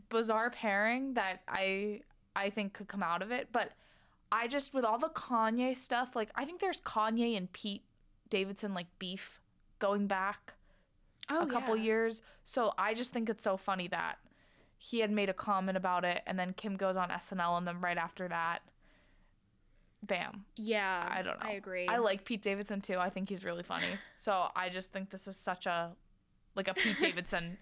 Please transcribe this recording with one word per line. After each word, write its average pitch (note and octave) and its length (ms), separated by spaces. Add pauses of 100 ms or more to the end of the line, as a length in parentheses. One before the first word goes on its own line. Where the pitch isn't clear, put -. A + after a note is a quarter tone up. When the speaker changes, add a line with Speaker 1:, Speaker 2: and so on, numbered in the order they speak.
Speaker 1:
bizarre A3+ 420
pairing A#3 640
that F#3+ 320
I, G3 540 (340)
I G3 160
think G3+ 220
could G3+ 160
come G3 160
out E3+ 180
of G#3 80
it. B3 220
But A3 200 (600)
I A#3 160
just, C#4 260
with C4 100
all A3 140
the D#4 120
Kanye B3 680
stuff, B3 400
like, G#3+ 180
I C4 100
think F4 160
there's F#4 200
Kanye A3+ 560
and F#3 160
Pete - 320 (440)
Davidson, G3 460
like, F3 120 (140)
beef F#3 400 (400)
going G3+ 260
back G3 480 (720)
Speaker 2:
Oh, D4+ 140
Speaker 1:
a D#4 40
couple A#3+ 300
Speaker 2:
yeah. A3 60
Speaker 1:
years. A3 400 (220)
So A#3 340
I G#3 160
just A#3+ 180
think A3+ 160
it's G#3+ 160
so F#3+ 120
funny F#3 320
that E3+ 300 (600)
he - 220
had G#3+ 100
made G#3 180
a F#3 60
comment F#3+ 420
about F3+ 280
it, F3 220
and F#3 120
then F3+ 160
Kim G3+ 220
goes F#3+ 200
on F3+ 140
S F3+ 220
N F#3 80
L, F3 160
and F3 100
then F3 140
right F3 180
after E3+ 300
that, E3 320 (1400)
bam. G3 420 (120)
Speaker 2:
Yeah, G3+ 540
Speaker 1:
I F#3 120
don't - 180
know. - 80
Speaker 2:
I G#3+ 40
agree. F#3 340
Speaker 1:
I A3+ 120
like G3+ 260
Pete A3 180
Davidson, G3+ 380
too. F#3 180
I F3+ 120
think F#3+ 180
he's F#3+ 160
really F3 180
funny. F3 300
Speaker 2:
<laughs> - 240
Speaker 1:
So F#3+ 380
I F#3 140
just F#3 240
think G3 160
this - 180
is G3 100
such - 280
a, E3+ 280 (640)
like, F#3+ 140
a F#3+ 60
Pete G#3+ 240
Speaker 2:
<laughs> - 20
Speaker 1:
Davidson F3 600